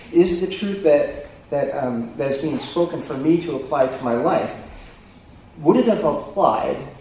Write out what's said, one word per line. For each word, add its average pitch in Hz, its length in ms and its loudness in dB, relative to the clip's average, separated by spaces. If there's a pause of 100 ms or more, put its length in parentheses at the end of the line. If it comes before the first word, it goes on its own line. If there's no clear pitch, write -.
(120)
Is 175 260 6
the 185 100 -2
truth 196 340 -4
that, - 460 2 (200)
that, 139 340 -2
um, 117 360 -4
that 139 120 -2
is 139 120 -4
being 147 180 -2
spoken 170 400 -2
for - 140 -8
me 156 260 2
to 165 160 -4
apply 131 300 0
to - 180 -4
my 117 120 0
life, 147 380 0 (1080)
would 175 180 4
it 240 80 4
have 170 180 2
applied - 720 0 (240)